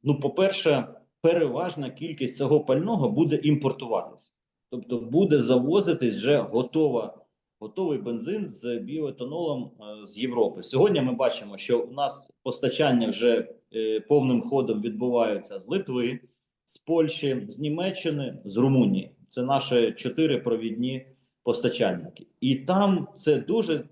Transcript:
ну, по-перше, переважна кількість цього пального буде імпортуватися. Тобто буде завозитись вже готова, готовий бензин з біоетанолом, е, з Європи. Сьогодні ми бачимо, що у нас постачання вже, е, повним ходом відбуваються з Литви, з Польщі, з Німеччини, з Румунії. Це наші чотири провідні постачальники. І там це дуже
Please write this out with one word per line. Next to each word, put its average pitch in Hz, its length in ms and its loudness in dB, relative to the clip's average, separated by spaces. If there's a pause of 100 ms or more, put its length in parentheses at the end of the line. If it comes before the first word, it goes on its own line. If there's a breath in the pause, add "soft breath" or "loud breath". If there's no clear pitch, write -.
ну, 143 160 2
по-перше, 156 680 2 (340)
переважна 156 680 0
кількість 156 480 -8
цього 143 220 4
пального 151 500 0
буде 143 340 2
імпортуватися. 131 880 -2 (400)
Тобто 123 280 -6
буде 143 420 4
завозитись 127 760 2
вже 123 220 2
готова, 117 800 0 (420)
готовий 147 380 -4
бензин 120 500 -6
з 120 320 -8
біоетанолом, 143 920 -6 (320)
е, 98 40 -20
з 95 100 -20
Європи. 117 460 -2
Сьогодні 160 380 2
ми 127 120 0
бачимо, 113 440 -2
що 120 220 0
у 120 120 -6
нас 139 360 -6 (160)
постачання 127 680 2
вже, 117 380 2 (280)
е, 110 240 0
повним 131 420 2
ходом 113 400 0
відбуваються 113 760 -2
з 98 80 -16
Литви, 131 520 -2 (460)
з - 120 -20
Польщі, 151 720 0
з - 100 -16
Німеччини, 151 840 -4
з 98 120 -6
Румунії. 120 540 4 (180)
Це - 140 -6
наші 127 480 2
чотири 143 460 0
провідні 120 680 -4 (380)
постачальники. 98 840 -2 (140)
І 131 140 2
там 180 520 2 (100)
це 151 200 2
дуже 170 540 -2